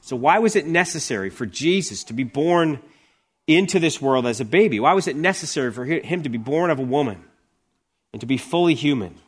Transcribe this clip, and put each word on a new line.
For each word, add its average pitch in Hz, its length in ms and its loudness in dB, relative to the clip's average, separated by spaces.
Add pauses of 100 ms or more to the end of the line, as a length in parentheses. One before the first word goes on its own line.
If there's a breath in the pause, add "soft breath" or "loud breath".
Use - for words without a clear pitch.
So - 140 -10
why 147 240 4
was 226 160 2
it 175 100 2
necessary 160 640 -2
for 120 160 -8
Jesus 147 600 -2
to - 80 -14
be 120 100 -4
born 156 560 0 (720 soft breath)
into 180 320 4
this 160 200 0
world 131 260 2
as 117 140 -2
a 127 40 -2
baby? 151 340 2
Why 139 140 4
was 190 160 2
it 139 80 -6
necessary 156 560 -2
for 123 120 -8
hi-, 156 200 -2
him 170 180 -4
to 143 60 -6
be 117 100 -4
born 151 320 -2
of 139 80 0
a 135 40 -4
woman 127 420 -2 (880)
and 110 80 -12
to 117 80 -10
be 131 100 0
fully 170 360 2
human? 117 420 -2 (120)